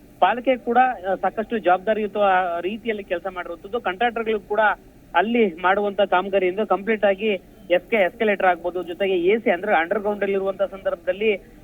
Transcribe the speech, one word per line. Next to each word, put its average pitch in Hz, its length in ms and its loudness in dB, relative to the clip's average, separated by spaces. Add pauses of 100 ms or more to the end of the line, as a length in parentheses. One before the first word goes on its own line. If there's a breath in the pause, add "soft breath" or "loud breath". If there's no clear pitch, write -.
(200)
ಪಾಲಿಕೆ 240 380 2
ಕೂಡ, 240 200 0
ಆ, 202 380 2
ಸಾಕಷ್ಟು 208 420 -4
ಜವಾಬ್ದಾರಿಯುತ 196 580 0 (460)
ರೀತಿಯಲ್ಲಿ 208 420 -6
ಕೆಲಸ 180 260 -6
ಮಾಡಿರುವಂತದ್ದು. 185 520 -8
ಕಾಂಟ್ರಾಕ್ಟರ್ಗಳು 220 580 -2
ಕೂಡ 208 200 -4 (560)
ಅಲ್ಲಿ 208 400 2
ಮಾಡುವಂತ 196 460 0
ಕಾಮಗಾರಿಯಿಂದ 190 580 0
ಕಂಪ್ಲೀಟ್ 202 460 -2
ಆಗಿ 196 360 0 (300)
ಎಸ್ 175 180 0
ಕೆ, 226 60 0
ಎಸ್ಕಲೇಟರ್ 196 500 0
ಆಗ್ಬೋದು, 180 380 0
ಜೊತೆಗೆ 196 360 -2
ಎ 190 180 4
ಸಿ, 220 140 0
ಅಂದ್ರೆ 185 240 0
ಅಂಡರ್ 170 240 0
ಗ್ರೌಂಡ್ 208 240 -2
ಅಲ್ಲಿ 196 120 -2
ಇರುವಂತ 190 260 -2
ಸಂದರ್ಭದಲ್ಲಿ, 190 760 -2 (280 soft breath)